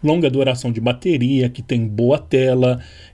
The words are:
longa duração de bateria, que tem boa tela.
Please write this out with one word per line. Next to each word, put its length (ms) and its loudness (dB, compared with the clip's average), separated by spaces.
longa 240 2
duração 440 0
de 100 -4
bateria, 680 0
que 120 -12
tem 240 -2
boa 320 0
tela. 600 0